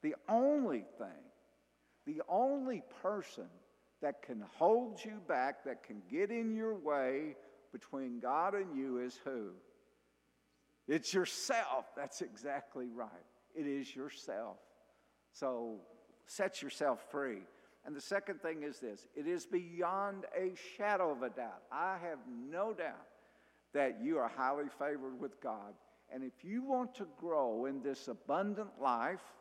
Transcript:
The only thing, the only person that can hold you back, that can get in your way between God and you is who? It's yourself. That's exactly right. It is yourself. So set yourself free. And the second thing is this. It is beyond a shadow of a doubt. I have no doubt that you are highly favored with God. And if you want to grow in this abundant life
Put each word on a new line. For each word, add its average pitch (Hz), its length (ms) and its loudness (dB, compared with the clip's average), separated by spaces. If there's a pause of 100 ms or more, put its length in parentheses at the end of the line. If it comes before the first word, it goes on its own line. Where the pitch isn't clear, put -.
The 151 140 0 (140)
only 233 560 4 (120)
thing, 107 100 -8 (960)
the 156 240 -2
only 254 540 4 (180)
person 190 480 -4 (520)
that 143 200 0
can 117 200 -6 (160)
hold 220 460 6
you 214 240 -8
back, 135 360 2
that 123 200 -6
can 104 240 -10
get 190 220 2
in 226 240 2
your 220 220 2
way 143 600 2 (360)
between 127 480 -6
God 151 340 4
and 185 240 0
you 131 220 0
is 123 240 -4
who? 117 260 -4 (1400)
It's 156 280 2
yourself. 180 680 2 (100)
That's 143 260 -6
exactly 127 720 -6
right. 113 160 -6 (460)
It 156 100 -2
is 139 300 -2
yourself. 113 640 -6 (760)
So 117 440 -2 (500)
set - 340 -2
yourself 139 480 0
free. 131 300 -2 (460)
And 143 100 -8
the 143 60 -8
second 196 400 -2
thing 160 220 -4
is 147 160 -6
this. 107 360 -8
It 147 120 -4
is 170 180 0
beyond 180 800 0 (120)
a 185 160 0 (240)
shadow 202 340 4
of 123 120 0
a 123 60 0
doubt. 110 420 -6
I 180 300 0
have 165 260 -4
no 151 460 -2
doubt 151 340 -6 (680)
that 135 280 4
you 156 160 2
are 120 100 4
highly 139 420 2 (100)
favored 131 400 -2
with 135 220 -6
God. 104 320 -4 (380)
And 131 120 -6
if 127 200 -10
you 220 200 -2
want 254 320 2
to 196 120 -6 (120)
grow 131 460 4
in 139 160 0
this 135 260 -2
abundant 190 640 0 (120)
life 135 400 4 (200)